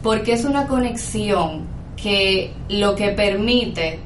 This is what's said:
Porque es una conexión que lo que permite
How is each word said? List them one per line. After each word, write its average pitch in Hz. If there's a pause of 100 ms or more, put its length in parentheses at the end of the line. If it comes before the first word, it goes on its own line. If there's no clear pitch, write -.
Porque 220
es 233
una 285
conexión 208 (300)
que 190 (180)
lo 202
que 202
permite 202